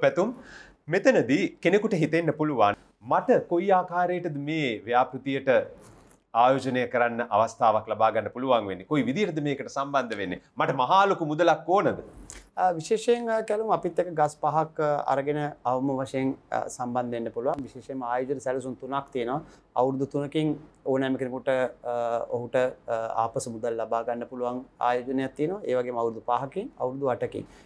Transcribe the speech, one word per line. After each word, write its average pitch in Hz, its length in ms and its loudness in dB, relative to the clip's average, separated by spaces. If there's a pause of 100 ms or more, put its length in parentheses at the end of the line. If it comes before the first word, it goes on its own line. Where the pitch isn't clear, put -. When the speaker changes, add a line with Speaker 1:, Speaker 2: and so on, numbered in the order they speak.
Speaker 1:
පැතුම්. 170 340 2 (520)
මෙතනදී 180 760 2
කෙනෙකුට 202 320 2
හිතෙන්න 160 400 2
පුළුවන්, 135 440 2 (260)
මට 185 340 2 (120)
කොයි 180 220 0
ආකාරයටද 180 640 0
මේ 143 480 -2
ව්‍යාපෘතියට 131 640 0 (840)
ආයෝජනය 127 540 4
කරන්න 120 320 0 (100)
අවස්ථාවක් 110 580 2
ලබා 110 220 4
ගන්න 107 200 -2
පුළුවන් 123 360 0
වෙන්නේ? 92 180 -8
කොයි 147 180 0
විදිහටද 156 400 -2
මේකට 127 260 -4
සම්බන්ධ 135 480 -2
වෙන්නේ? 92 240 -6 (160)
මට 147 180 0
මහා 175 320 4
ලොකු 180 200 0
මුදලක් 156 420 2
ඕනද? 175 320 2 (520)
Speaker 2:
අ, 180 200 2
විශේෂයෙන්, 226 560 0
අ, 220 140 0
කැලුම් 214 280 -2
අපිත් 175 280 0
එක්ක 175 160 -2
ගස් 151 220 2
පහක්, 156 440 0
අ, 147 260 0
අරගෙන 143 340 0 (240)
අවම 131 320 0
වශයෙන්, 135 380 -2 (140)
අ, 117 200 -2
සම්බන්ධ 123 420 -4
වෙන්න 117 200 -6
පුළුවන්. 131 320 -4
විශේෂයෙන්ම 127 400 -12
ආයෝජන 127 380 -4
සැලසුම් 127 360 -4
තුනක් 135 360 -6
තියෙනවා. 123 280 -2 (360)
අවුරුදු 135 300 2
තුනකින් 147 520 -2 (240)
ඕනෑම 131 340 0
කෙනෙකුට, 127 320 -4
අ, 123 460 0 (360)
ඔහුට, 120 260 -4
අ, 127 420 0 (160)
ආපසු 117 360 -2
මුදල් 113 280 -4
ලබා 113 240 -2
ගන්න 120 240 -4
පුළුවන් 123 380 -6 (160)
ආයෝජනයක් 127 540 0
තියෙනවා. 180 300 -4
ඒ 127 120 0
වගේම 123 220 -2
අවුරුදු 113 220 -2
පහකින්, 135 580 -4
අවුරුදු 131 300 -2
අටකින්. 117 380 -4 (200)